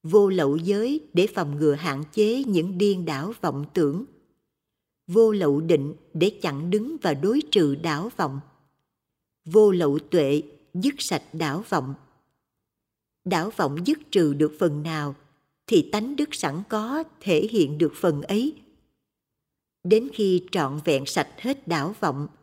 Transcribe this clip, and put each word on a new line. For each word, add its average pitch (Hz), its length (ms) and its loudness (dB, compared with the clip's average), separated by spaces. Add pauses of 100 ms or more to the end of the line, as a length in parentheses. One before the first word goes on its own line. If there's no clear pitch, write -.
Vô 196 260 6
lậu 156 280 2
giới 208 440 -2 (120)
để 180 220 4
phòng 147 220 -4
ngừa 147 180 4
hạn 143 280 -4 (100)
chế 226 320 0
những 180 340 0
điên 190 260 2
đảo 160 360 -6
vọng 143 240 -4 (100)
tưởng. 165 300 0 (1000)
Vô 214 260 4
lậu 156 280 2
định 156 340 0 (200)
để 185 280 0
chặn 160 280 -4
đứng 233 320 -2
và 156 120 0
đối 214 360 0
trừ 151 240 4
đảo 160 420 -4
vọng. 139 240 -4 (1040)
Vô 202 260 6
lậu 156 280 0
tuệ 147 440 0 (320)
dứt 233 240 -2
sạch - 240 -6 (100)
đảo 160 360 -4
vọng. 139 260 -4 (1300)
Đảo 180 320 -2
vọng 143 200 -2 (100)
dứt 302 120 0 (120)
trừ 156 240 2
được 151 240 0
phần 151 240 0
nào, 151 320 -6 (520)
thì 180 260 4
tánh 240 240 -4
đức 294 160 -2
sẵn 160 360 -6
có 240 360 -4 (160)
thể 196 300 0
hiện 151 280 0
được 160 160 0
phần 151 280 -2
ấy. 240 320 -2 (1300)
Đến 220 280 2
khi 185 400 0
trọn 147 320 -2
vẹn 143 220 0
sạch - 320 -4
hết 269 300 -6
đảo 165 320 -4
vọng 147 280 -4 (140)